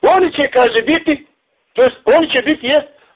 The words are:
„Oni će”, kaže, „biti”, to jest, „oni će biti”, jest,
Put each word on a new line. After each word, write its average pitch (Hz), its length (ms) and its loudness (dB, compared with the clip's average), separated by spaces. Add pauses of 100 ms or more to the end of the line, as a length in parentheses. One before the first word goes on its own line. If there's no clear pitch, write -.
„Oni 370 300 2
će”, 277 180 -4
kaže, 233 320 0
„biti”, 302 440 -4 (460)
to 240 100 -2
jest, 254 220 0
„oni 302 260 2
će 254 120 -4
biti”, 247 240 -4
jest, 285 220 -2 (280)